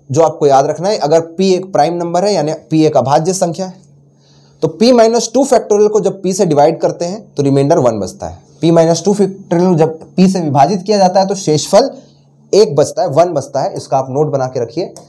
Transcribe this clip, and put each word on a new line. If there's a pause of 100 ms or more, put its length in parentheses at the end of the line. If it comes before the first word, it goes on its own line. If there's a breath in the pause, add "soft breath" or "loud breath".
(100)
जो
आपको
याद
रखना
है,
अगर
पी
एक
prime
number
है
यानी (180)
P
एक
अभाज्य
संख्या
है, (880 soft breath)
तो
पी
minus
two
factorial
को
जब
P
से
divide
करते
हैं (120)
तो
remainder
one
बचता
है। (180)
P
minus
टू
factorial
जब (180)
P
से
विभाजित
किया
जाता
है
तो
शेषफल (640 loud breath)
एक
बचता
है,
वन
बचता
है।
इसका
आप
note
बना
के
रखिए। (160 loud breath)